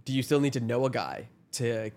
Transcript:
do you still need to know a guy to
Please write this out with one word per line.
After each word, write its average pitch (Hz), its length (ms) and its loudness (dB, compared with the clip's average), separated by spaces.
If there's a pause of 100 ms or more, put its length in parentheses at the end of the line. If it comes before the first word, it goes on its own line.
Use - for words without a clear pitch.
do 131 80 -4
you 135 100 2
still 147 160 4
need 143 140 2
to 127 80 -2
know 120 240 0
a - 40 2
guy 87 380 -6 (260)
to 113 440 -2